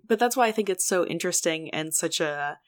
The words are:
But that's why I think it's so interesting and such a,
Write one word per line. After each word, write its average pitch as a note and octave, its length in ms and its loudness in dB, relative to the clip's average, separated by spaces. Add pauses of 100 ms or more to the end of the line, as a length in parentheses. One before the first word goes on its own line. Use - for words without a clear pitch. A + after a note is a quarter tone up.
But A3 140 2
that's A#3+ 160 2
why B3 100 4
I A3 60 2
think G#3 180 0
it's - 160 0
so F3+ 180 2
interesting E3 640 -2
and D#3 220 -4
such E3 280 0
a, D3 480 -4